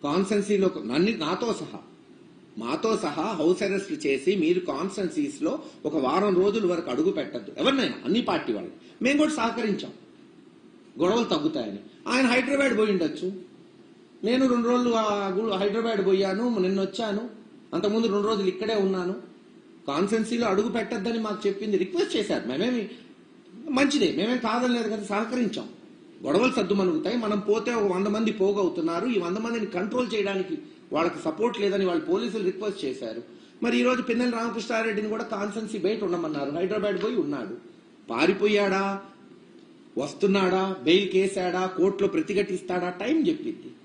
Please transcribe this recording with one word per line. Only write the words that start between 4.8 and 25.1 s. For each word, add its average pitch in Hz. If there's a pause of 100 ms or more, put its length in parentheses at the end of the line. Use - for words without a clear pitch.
ఒక 151
వారం 170
రోజుల 202
వరకు 170
అడుగు 160
పెట్టద్దు 123
ఎవరినైనా, 240 (120)
అన్ని 202
పార్టీ 160
వాళ్ళు. 92 (300)
మేము 269
కూడా 302
సహకరించాం, 226 (1080)
గొడవలు 220
తగ్గుతాయని. 139 (280)
ఆయన 254
హైదరాబాద్ 254
పోయి 214
ఉండొచ్చు, 180 (920)
నేను 254
రెండు 240
రోజులు 247
ఆ 208
గు-, 202
హైదరాబాద్ 202
పోయాను, 196
నిన్న 190
వచ్చాను, 214 (440)
అంతకుముందు 208
రెండు 202
రోజులు 202
ఇక్కడే 214
ఉన్నాను. 190 (760)
కాన్స్టిట్యుయెన్సీలో 220
అడుగు 220
పెట్టద్దని 226
మాకు 208
చెప్పింది, 196
రిక్వెస్ట్ 190
చేశారు. 156
మేమేమి, 202 (800)
మంచిదే, 262
మేమేం 233
కాదనలేదు 240
కదా, 208
సహకరించాం. 214 (560)